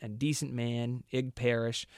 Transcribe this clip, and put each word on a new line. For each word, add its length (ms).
and 160
decent 340
man, 580
Ig 240
Parish, 520